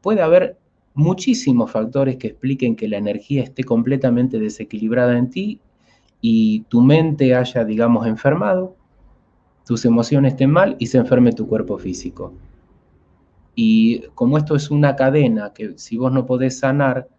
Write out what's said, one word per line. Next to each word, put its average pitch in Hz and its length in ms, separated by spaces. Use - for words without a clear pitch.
puede 208 180
haber 170 380
muchísimos 151 760
factores 127 480
que - 80
expliquen 127 500
que 110 100
la 107 120
energía 104 440
esté - 220
completamente 123 760
desequilibrada 110 800
en 127 140
ti 208 280
y 110 440
tu 120 180
mente 147 520
haya, 123 300
digamos, 113 420
enfermado, 185 680
tus 117 220
emociones 127 460
estén 135 180
mal 151 280
y 120 100
se 127 100
enferme 120 340
tu 110 160
cuerpo 104 300
físico. 90 560
Y 113 480
como 131 220
esto 151 180
es 147 160
una 147 240
cadena 131 600
que 104 240
si - 180
vos 127 160
no 127 140
podés 127 320
sanar 131 500